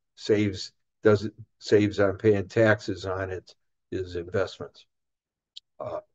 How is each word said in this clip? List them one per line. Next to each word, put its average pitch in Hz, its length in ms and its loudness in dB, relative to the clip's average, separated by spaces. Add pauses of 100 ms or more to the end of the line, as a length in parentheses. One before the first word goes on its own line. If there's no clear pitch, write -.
(160)
saves, 101 560 0 (320)
does, 107 260 4 (300)
saves 104 400 2
on 95 180 2
paying 101 300 2
taxes 107 580 0
on 95 240 -4
it, 92 240 -12 (380)
his 90 240 -8
investments. 87 720 -6 (920)
Uh, 78 200 -8 (160)